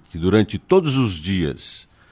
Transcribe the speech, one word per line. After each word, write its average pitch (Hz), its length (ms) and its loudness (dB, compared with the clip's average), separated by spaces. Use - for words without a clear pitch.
que 87 80 -12
durante 95 400 2
todos 160 400 2
os 117 160 2
dias, 80 760 -6